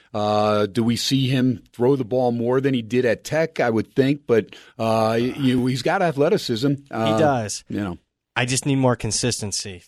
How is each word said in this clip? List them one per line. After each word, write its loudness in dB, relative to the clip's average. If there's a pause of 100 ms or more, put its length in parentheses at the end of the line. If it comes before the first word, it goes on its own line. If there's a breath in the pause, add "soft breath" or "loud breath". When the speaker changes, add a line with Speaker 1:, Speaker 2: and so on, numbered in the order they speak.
(140)
Speaker 1:
uh, 2
do -2
we 2
see 0
him 0 (100)
throw 2
the -2
ball 0
more 0
than 0
he -2
did 0
at 0
Tech? -2
I 0
would -2
think, 0
but, 0 (240 loud breath)
uh, 0
you, 0
he's -2
got 0
athleticism. 0 (160)
Uh, 0
Speaker 2:
He 2
does. 0
Speaker 1:
you -6
know. -6 (380)
Speaker 2:
I 0
just 0
need 2
more 4
consistency. -4